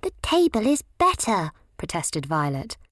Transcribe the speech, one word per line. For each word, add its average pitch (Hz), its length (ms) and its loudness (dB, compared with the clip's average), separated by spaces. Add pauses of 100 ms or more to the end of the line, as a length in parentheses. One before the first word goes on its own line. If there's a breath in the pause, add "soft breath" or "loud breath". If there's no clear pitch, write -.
The 381 100 -4 (100)
table 320 420 2
is 277 180 2 (140)
better, 208 540 0 (260)
protested - 480 -4
Violet. 147 520 -2 (160)